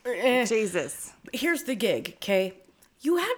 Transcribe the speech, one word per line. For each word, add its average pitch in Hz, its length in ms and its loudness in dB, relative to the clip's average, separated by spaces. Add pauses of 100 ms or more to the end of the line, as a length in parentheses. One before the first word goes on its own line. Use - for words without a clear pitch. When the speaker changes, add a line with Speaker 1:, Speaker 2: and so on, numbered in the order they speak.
Speaker 1:
Eh. 247 400 2
Speaker 2:
Jesus. 185 680 -2 (180)
Speaker 1:
Here's 285 320 0
the 262 120 -2
gig, 170 420 -2
okay? 190 380 0 (440)
You 330 180 2
had 392 200 0